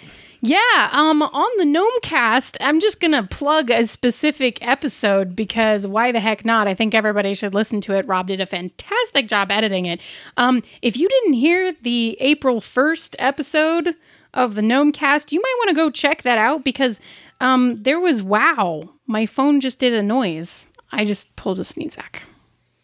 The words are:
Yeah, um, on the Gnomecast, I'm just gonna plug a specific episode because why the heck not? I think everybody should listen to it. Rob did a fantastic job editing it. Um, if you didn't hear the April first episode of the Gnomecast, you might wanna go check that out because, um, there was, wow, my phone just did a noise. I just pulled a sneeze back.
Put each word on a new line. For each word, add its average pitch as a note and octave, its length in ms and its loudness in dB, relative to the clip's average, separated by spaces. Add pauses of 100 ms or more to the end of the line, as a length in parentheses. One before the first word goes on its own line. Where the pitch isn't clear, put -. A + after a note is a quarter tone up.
(420)
Yeah, E4+ 500 4
um, D4+ 320 4
on G4+ 340 -2
the F#4 60 2
Gnomecast, D4+ 1000 0
I'm D4+ 180 2
just G#4 200 0
gonna D4+ 240 2
plug C#4+ 480 -2
a A#3 140 2
specific B3+ 800 -2
episode G3+ 680 0
because G#3+ 520 0
why A3+ 240 0
the A#3 80 0
heck G#3+ 260 -2
not? A3+ 220 2
I F#3+ 80 -2
think A3 180 -2
everybody G#3 400 0
should G3 220 -4
listen G#3+ 260 -2
to G3 160 -4
it. F#3+ 100 -2
Rob F#3 200 -2
did F#3+ 120 -4
a F#3+ 60 -4
fantastic A3+ 840 -4
job G3+ 240 0
editing G3 360 0
it. F3 120 -4 (380)
Um, B3 240 4 (220)
if A#3 140 0
you F4 120 2
didn't A#4+ 240 2
hear E4+ 480 2
the A#3 380 -2
April C4+ 420 0
first D4+ 560 -2
episode D#4 800 -2 (400)
of B3 180 0
the G#3+ 80 -4
Gnomecast, C#4+ 680 2
you E4 100 0
might C5 180 -2
wanna G4+ 140 2
go D#4 160 2
check D4 340 -2
that A#3+ 140 2
out C4 260 0
because, B3+ 360 -2 (420)
um, B3 400 2
there C#4 180 0
was, D#4+ 220 2
wow, G3 680 0 (180)
my A3 180 -2
phone C#4 360 2
just C4 180 -4
did B3 160 2
a G#3 80 2
noise. G3 640 -2 (240)
I G#3+ 140 -2
just - 320 -4
pulled F#3 220 -4
a E3+ 40 -4
sneeze - 320 -8
back. - 280 -14 (600)